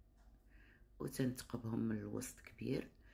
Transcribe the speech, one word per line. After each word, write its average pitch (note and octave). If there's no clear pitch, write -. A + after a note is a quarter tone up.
وتنتقبهم B2
من A2+
الوسط G#2
كبير. -